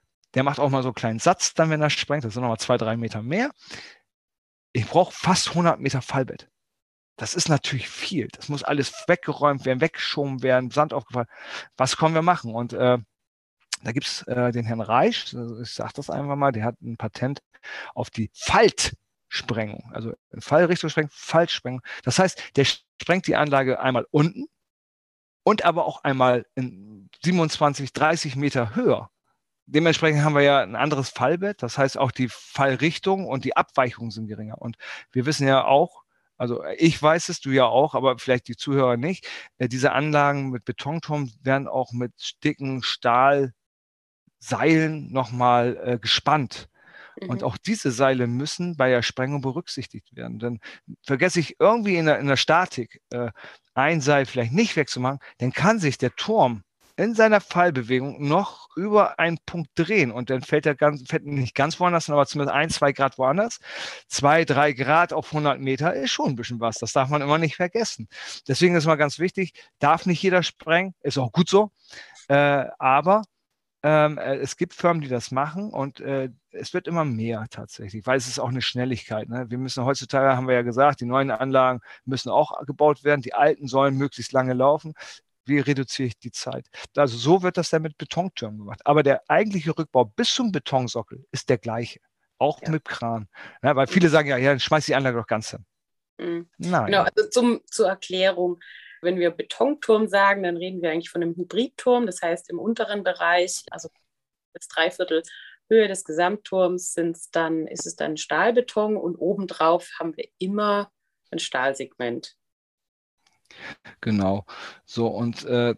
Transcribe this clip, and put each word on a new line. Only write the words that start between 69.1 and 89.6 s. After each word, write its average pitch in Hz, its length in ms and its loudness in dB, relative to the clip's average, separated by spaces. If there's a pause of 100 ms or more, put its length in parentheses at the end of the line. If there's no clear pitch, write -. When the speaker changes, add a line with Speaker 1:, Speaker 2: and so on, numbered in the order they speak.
Speaker 1:
wichtig, 185 320 -2 (260)
darf 151 280 4
nicht 175 140 2
jeder 180 220 4
sprengen, 175 560 -2
ist 143 200 -4
auch 127 120 -2
gut 175 180 2
so. 208 220 4 (560)
Äh, 143 400 4 (140)
aber, 151 420 4 (640)
ähm, 151 340 4
äh, 135 200 -4
es 131 180 -8
gibt - 180 -4
Firmen, 170 260 0
die 143 60 -8
das 123 240 -6
machen 156 400 -4
und, 135 300 -6
äh, 135 300 -4 (200)
es 101 240 -10
wird 180 140 -4
immer 165 160 0
mehr 113 440 -4
tatsächlich, 110 580 -12
weil 131 120 2
es 120 80 -4
ist - 140 -6
auch 127 80 -2
eine 127 120 -4
Schnelligkeit, 123 680 -4
ne? 120 200 -8
Wir 120 100 -6
müssen 127 260 -4
heutzutage, 135 520 2
haben 127 120 -2
wir 127 80 4
ja 120 60 2
gesagt, 131 380 2
die 123 60 -6
neuen 135 240 0
Anlagen 127 500 2 (240)
müssen 127 240 -6
auch 143 380 0
gebaut 147 380 2
werden, 143 180 2
die - 120 -10
alten 143 340 2
sollen 135 280 2
möglichst 135 360 -4
lange 127 200 2
laufen. 147 420 0 (500)
Wie 143 160 2
reduziere 135 480 -2
ich 110 100 -10
die 120 120 -14
Zeit? - 380 -10 (260)
Also 135 220 2
so 160 260 4
wird 180 140 0
das 170 140 -2
dann 160 100 2
mit 156 160 -8
Betontürmen 135 600 -8
gemacht. 104 260 -14
Aber 147 180 6
der 135 280 2
eigentliche 165 480 2